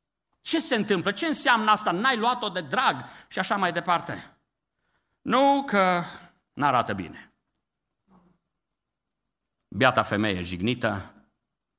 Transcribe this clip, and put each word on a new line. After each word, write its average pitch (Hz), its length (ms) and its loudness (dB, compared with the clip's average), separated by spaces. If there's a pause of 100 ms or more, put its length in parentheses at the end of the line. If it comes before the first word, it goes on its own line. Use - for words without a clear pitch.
(420)
Ce - 180 2
se - 140 4
întâmplă? 202 380 0
Ce 254 140 -4
înseamnă 240 440 2
asta? 208 200 2
N-ai 233 260 0
luat-o 208 320 -2
de 180 120 -8
drag?” 165 440 -2 (240)
Și - 100 -6
așa - 180 0
mai 185 160 0
departe. 170 640 -4 (840)
„Nu, 277 460 2
că 185 360 2 (500)
n-arată 127 420 0
bine.” - 400 -12 (2250)
Biata 123 340 2
femeie 104 380 -2
jignită. 98 760 -4 (640)